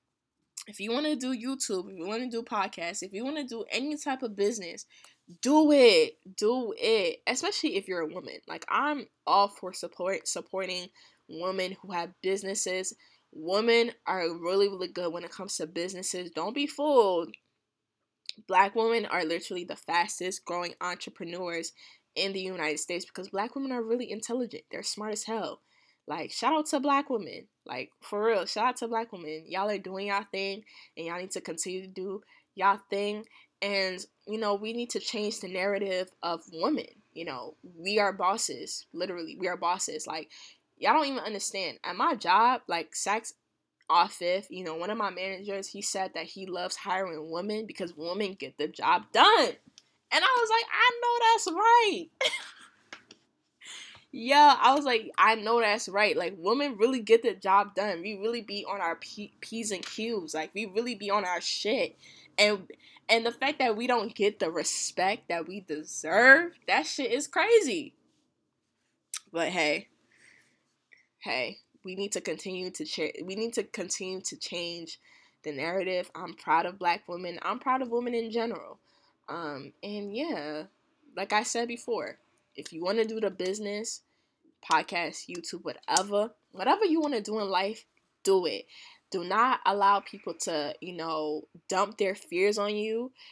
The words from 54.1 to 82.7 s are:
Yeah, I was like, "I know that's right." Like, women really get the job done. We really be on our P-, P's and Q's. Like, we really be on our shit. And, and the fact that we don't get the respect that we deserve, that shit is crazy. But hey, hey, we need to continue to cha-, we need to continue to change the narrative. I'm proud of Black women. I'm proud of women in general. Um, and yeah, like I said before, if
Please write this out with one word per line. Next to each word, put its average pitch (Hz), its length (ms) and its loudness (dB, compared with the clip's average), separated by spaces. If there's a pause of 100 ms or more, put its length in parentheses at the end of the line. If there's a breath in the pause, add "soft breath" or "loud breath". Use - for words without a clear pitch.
Yeah, 269 480 8
I 262 160 8
was 294 80 2
like, 226 340 2
"I 220 180 8
know 226 260 2
that's 214 260 2
right." 190 300 2
Like, 180 200 -2
women 240 400 0
really 247 220 4
get 220 240 6
the 220 100 2
job 196 420 4
done. 185 260 -2
We 202 160 -8
really 226 240 -2
be 202 240 -8
on 196 160 -6
our 170 160 -2
P-, - 420 -14
P's 220 320 -8
and 175 140 -6
Q's. 214 480 -6
Like, - 200 -6
we 214 120 -6
really 220 300 -4
be 202 140 -8
on 202 140 2
our 180 160 -4
shit. - 580 -2 (400 loud breath)
And, 208 320 2 (380 loud breath)
and 226 180 4
the 233 60 0
fact 269 280 -2
that 233 180 2
we 240 100 -4
don't 233 260 0
get 214 260 0
the 165 120 0
respect 180 800 -2
that 165 180 -4
we 190 140 -10
deserve, 226 920 6 (140)
that 240 200 2
shit 247 240 -4
is 285 160 0
crazy. 330 640 4 (1400)
But 165 180 -2
hey, 165 380 0 (1300 soft breath)
hey, 127 400 -4 (240)
we 185 120 -12
need 202 180 -6
to 175 80 -4
continue 185 500 -8
to - 120 -10
cha-, - 400 -6
we 190 120 -10
need 233 180 -4
to 220 100 -2
continue 185 580 -8
to - 140 -8
change 170 640 -10 (440 soft breath)
the 151 100 -8
narrative. 180 640 -2
I'm 170 180 -12
proud 160 320 2
of 185 120 -8
Black 175 300 0
women. 175 360 -10
I'm 226 160 -2
proud 262 220 0
of 247 80 -6
women 240 240 -2
in 226 160 -2
general. 226 500 -6 (500 soft breath)
Um, 147 420 -10 (100)
and 202 320 -10
yeah, 170 500 -6 (520)
like 196 160 -6
I 214 120 2
said 233 260 -2
before, 226 480 -6 (380)
if - 180 -14